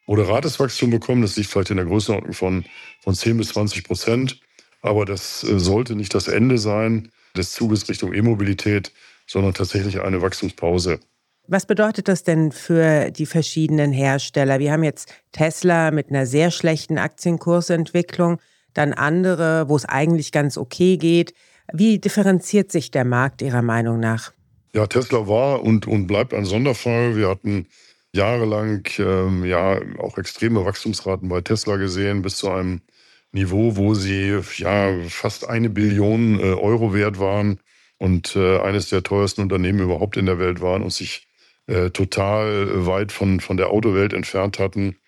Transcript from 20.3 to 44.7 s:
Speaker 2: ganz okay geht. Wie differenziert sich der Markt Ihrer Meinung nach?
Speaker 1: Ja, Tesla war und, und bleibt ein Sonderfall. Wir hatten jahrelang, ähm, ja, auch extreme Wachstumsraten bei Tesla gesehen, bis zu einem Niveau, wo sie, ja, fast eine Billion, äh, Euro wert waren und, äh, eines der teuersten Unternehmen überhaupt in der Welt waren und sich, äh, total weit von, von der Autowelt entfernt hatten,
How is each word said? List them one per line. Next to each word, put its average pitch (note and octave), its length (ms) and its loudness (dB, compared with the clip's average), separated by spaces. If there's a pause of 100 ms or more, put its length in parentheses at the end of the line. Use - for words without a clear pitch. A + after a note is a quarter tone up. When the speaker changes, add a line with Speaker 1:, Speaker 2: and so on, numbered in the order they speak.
Speaker 2:
ganz D3 240 0
okay F3+ 400 2
geht. E3+ 380 2 (360)
Wie G#3 280 4
differenziert G3 760 2
sich D#3+ 180 -2
der C3 140 0
Markt B2+ 380 0
Ihrer B2 180 0
Meinung A#2 400 0
nach? A2+ 320 -2 (420)
Speaker 1:
Ja, G#2+ 120 2
Tesla A#2+ 420 0
war B2+ 340 2
und, A2 240 2
und G#2+ 200 0
bleibt G2+ 260 0
ein G#2 140 -2
Sonderfall. A#2+ 680 0
Wir G#2+ 140 2
hatten F#2+ 380 -4 (480)
jahrelang, G#2+ 680 0 (160)
ähm, F#2+ 460 0
ja, F#2 360 0 (180)
auch G2+ 180 -8
extreme G#2+ 480 -2
Wachstumsraten F#2+ 640 -4
bei F2+ 140 -2
Tesla G#2 340 -2
gesehen, G2 460 -2
bis F#2 160 -6
zu G2+ 100 -4
einem F#2 320 -2 (520)
Niveau, G2+ 440 0
wo G2+ 160 2
sie, G2 480 0 (160)
ja, G2 380 0 (140)
fast - 380 -8
eine A#2 220 0
Billion, G#2 720 2
äh, F#2+ 140 2
Euro G#2+ 400 2
wert G2+ 260 0
waren G2+ 400 0 (380)
und, F#2 360 0
äh, F#2+ 260 4
eines G2 280 -2
der F#2+ 140 0
teuersten G2+ 400 0
Unternehmen F#2+ 380 0
überhaupt F#2 360 -2
in F#2+ 80 0
der F#2 140 0
Welt F2+ 240 -2
waren F2+ 200 0
und F2+ 100 -6
sich, - 360 -10 (380)
äh, F2+ 240 0
total G2 960 -2
weit G2 240 -2
von, F#2+ 300 0
von F#2 160 -4
der F2+ 140 2
Autowelt G2+ 420 2
entfernt G2 460 -2
hatten, G2 380 -2 (120)